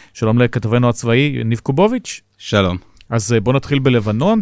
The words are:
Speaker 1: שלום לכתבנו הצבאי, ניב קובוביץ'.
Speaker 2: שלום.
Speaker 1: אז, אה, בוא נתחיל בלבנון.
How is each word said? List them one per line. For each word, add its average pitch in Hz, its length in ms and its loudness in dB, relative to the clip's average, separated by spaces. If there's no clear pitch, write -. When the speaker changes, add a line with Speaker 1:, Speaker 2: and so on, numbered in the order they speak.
Speaker 1:
שלום 113 240 0
לכתבנו 120 500 2
הצבאי, 120 560 0
ניב 113 140 -2
קובוביץ'. 202 640 -2
Speaker 2:
שלום. 95 380 0
Speaker 1:
אז, 113 220 -2
אה, 117 80 2
בוא 107 120 0
נתחיל 139 260 -2
בלבנון. 131 640 0